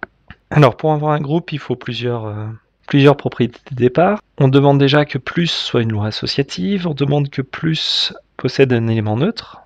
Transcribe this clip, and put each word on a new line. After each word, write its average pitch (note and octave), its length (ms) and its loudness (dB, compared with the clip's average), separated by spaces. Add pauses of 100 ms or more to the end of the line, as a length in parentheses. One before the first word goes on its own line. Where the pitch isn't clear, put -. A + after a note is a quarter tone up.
(480)
Alors C#3+ 300 4
pour D#3 160 0
avoir D3+ 180 0
un D3 80 0
groupe, D3+ 320 -4
il D3 60 -6
faut B2+ 180 -4
plusieurs, A#2+ 480 -6
euh, G#2+ 220 -8 (400)
plusieurs C#3 320 6
propriétés - 420 -4 (100)
de C3+ 60 -8
départ. D#3 440 2 (180)
On C#3 100 4
demande C#3 300 6
déjà C#3 280 4
que - 100 -12
plus E3 340 -4
soit - 300 -2
une A2+ 120 -2
loi G#2 160 -2
associative, F3 800 -4
on E3 60 -2
demande C#3+ 380 0
que - 100 -6
plus - 720 -4 (240)
possède C3 380 0
un A#2 120 0
élément A2 300 0
neutre. - 500 -6